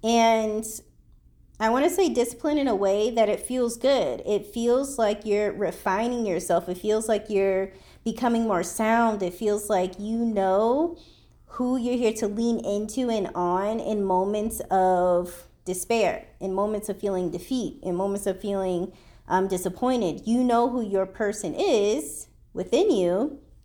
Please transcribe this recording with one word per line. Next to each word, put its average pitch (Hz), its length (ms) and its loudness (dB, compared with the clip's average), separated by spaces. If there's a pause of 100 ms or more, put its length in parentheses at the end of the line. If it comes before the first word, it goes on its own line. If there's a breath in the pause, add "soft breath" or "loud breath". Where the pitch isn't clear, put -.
And 220 600 4 (960)
I 220 80 2
wanna 269 200 4
say 359 180 2
discipline 240 500 0
in 277 120 2
a 214 60 2
way 202 340 2
that 226 180 2
it 202 140 0
feels 240 340 -2
good. 233 500 0
It 208 220 -2
feels 247 500 0
like 214 280 0
you're 208 260 0
refining 220 720 -2
yourself. 180 440 0
It 180 80 -4
feels 220 320 -2
like 214 200 0
you're 196 440 0 (320 loud breath)
becoming 226 420 0
more 175 160 0
sound. 220 580 2
It 180 120 -2
feels 208 360 -2
like 185 300 0
you 214 180 -4
know 233 800 2 (480 loud breath)
who 254 300 -2
you're 247 220 -2
here 226 160 2
to 220 140 -2
lean 233 360 0
into 214 460 -2
and 208 260 0
on 190 460 0
in 208 240 -2
moments 202 560 0 (100)
of 180 760 2 (180)
despair, 185 640 -2 (120)
in 190 140 -4
moments 208 340 -2
of 202 120 -6
feeling 180 300 -2
defeat, 202 540 -6
in 175 120 -2
moments 196 300 -2
of 185 140 -2
feeling, 190 540 -4 (340 loud breath)
um, 190 200 2
disappointed. 190 800 -2
You 240 180 2
know 240 260 4
who 247 120 -2
your 196 240 0
person 202 480 -4
is 269 760 0 (260)
within 277 360 2
you 196 500 2 (260)